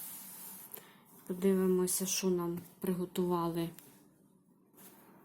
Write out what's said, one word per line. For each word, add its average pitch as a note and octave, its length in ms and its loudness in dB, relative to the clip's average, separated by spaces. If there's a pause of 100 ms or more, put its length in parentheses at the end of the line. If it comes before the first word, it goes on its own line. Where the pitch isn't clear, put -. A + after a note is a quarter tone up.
(1300)
Подивимося, F#3 800 4
що F#3 240 0
нам F3 280 0 (220)
приготували F3 880 0 (1500)